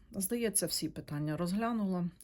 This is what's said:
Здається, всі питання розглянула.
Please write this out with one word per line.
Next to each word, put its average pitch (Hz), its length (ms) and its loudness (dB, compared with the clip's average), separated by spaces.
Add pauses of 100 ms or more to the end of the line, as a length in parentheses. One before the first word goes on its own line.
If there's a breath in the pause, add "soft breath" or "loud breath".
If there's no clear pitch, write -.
(120)
Здається, 220 540 2
всі 156 240 -2
питання 151 480 -4
розглянула. 190 720 0 (140)